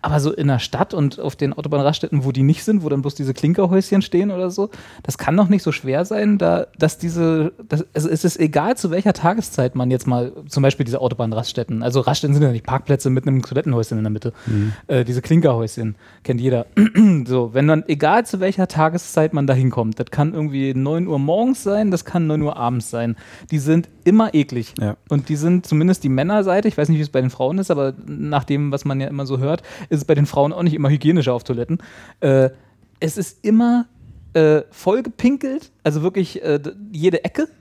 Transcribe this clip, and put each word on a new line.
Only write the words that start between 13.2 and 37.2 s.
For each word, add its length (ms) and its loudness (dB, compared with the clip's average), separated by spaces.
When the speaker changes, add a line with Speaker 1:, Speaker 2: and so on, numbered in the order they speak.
Speaker 1:
einem 140 2
Toilettenhäuschen 560 -2
in 80 -2
der 60 -2
Mitte, 220 -6
Speaker 2:
Mhm. 260 0
Speaker 1:
äh, 160 2
diese 180 -4
Klinkerhäuschen, 760 0
Kennt 180 -2
jeder. 240 0
<clears throat> 500 6
So, 280 0
wenn 120 4
man, 220 4
egal 380 2
zu 160 -6
welcher 260 0
Tageszeit 680 0
man 140 0
da 60 2
hinkommt, 460 0
das 120 -4
kann 220 0
irgendwie 400 -4
neun 340 -2
Uhr 120 -2
morgens 440 0
sein, 280 0
das 140 -2
kann 220 -2
neun 140 0
Uhr 160 -4
abends 320 -4
sein. 260 -4
Die 80 -2
sind 280 2
immer 300 4
eklig. 460 0
Speaker 2:
Ja. 180 -4
Speaker 1:
Und 200 -2
die 80 -2
sind, 280 2
zumindest 380 0
die 60 0
Männerseite, 580 0
ich 100 -2
weiß 120 0
nicht, 80 4
wie 60 0
es 60 -6
bei 120 0
den 80 0
Frauen 300 -2
ist, 120 -2
aber 220 0
nach 380 -4
dem, 280 -2
was 120 -4
man 160 -4
ja 80 -6
immer 180 -8
so 140 -4
hört, 220 -2
ist 100 0
es 60 -8
bei 100 4
den 100 4
Frauen 280 2
auch 100 -4
nicht 100 2
immer 160 0
hygienischer 440 2
auf 120 -4
Toiletten. 320 -4
Äh, 300 4
es 180 -4
ist 280 -8
immer, 400 4
äh, 280 4
voll 320 -2
gepinkelt, 680 -2
also 180 0
wirklich, 420 -2
äh, 160 0
d-, 120 -8
jede 320 0